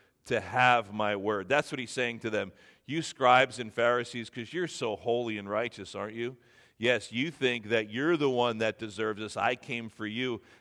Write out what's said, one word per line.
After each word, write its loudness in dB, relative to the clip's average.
to 0
have 4
my 0
word. -2
That's 2
what -6
he's -10
saying -4
to -6
them. -2
"You -4
scribes 6
and -8
Pharisees, 0
'cause -10
you're -4
so -4
holy -2
and -10
righteous, -4
aren't -8
you? -8
Yes, 0
you -2
think 0
that 2
you're 0
the 2
one 2
that 0
deserves -6
this. -8
I 2
came -10
for -10
you, -4